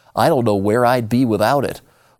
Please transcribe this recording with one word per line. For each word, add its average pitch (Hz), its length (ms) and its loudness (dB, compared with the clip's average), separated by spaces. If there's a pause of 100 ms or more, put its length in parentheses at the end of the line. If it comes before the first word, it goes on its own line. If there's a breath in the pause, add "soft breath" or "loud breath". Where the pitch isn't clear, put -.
(140 soft breath)
I 123 140 2
don't 135 160 0
know 104 120 0
where 104 280 0
I'd 120 240 0
be 120 160 0
without 113 400 0
it. - 160 -8 (400 soft breath)